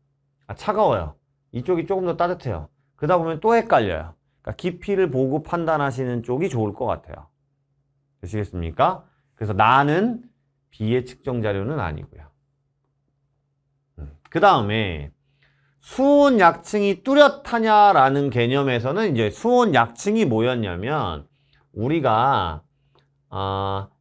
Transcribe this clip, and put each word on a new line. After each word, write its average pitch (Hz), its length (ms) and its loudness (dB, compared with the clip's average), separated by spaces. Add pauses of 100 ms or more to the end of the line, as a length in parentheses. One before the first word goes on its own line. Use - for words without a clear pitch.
(460)
아, 104 80 -12
차가워요. 143 640 -2 (380)
이쪽이 165 340 -4
조금 190 180 -2
더 165 120 -4
따뜻해요. 143 520 -4 (280)
그러다 175 200 0
보면 160 220 -4
또 226 160 2
헷갈려요. 107 580 0 (300)
그러니까 - 140 -10
깊이를 185 520 -2
보고 131 320 -2
판단하시는 139 800 -4
쪽이 143 280 -4
좋을 110 240 -4
것 123 120 -8
같아요. 82 420 -8 (920)
되시겠습니까? 95 840 -4 (300)
그래서 107 200 -6
나는 143 680 2 (480)
B의 117 360 -2
측정 123 360 -8
자료는 104 380 -4
아니고요. 80 420 -10 (1800)
음, 73 180 -16 (140)
그 - 100 -4
다음에 104 720 2 (680)
수온 285 600 2
약층이 190 640 2
뚜렷하냐라는 208 1300 4
개념에서는 131 800 0
이제 113 180 0
수온 233 460 2
약층이 202 500 0
뭐였냐면, 110 1000 -2 (460)
우리가, 117 880 0 (680)
아, 98 580 -6 (140)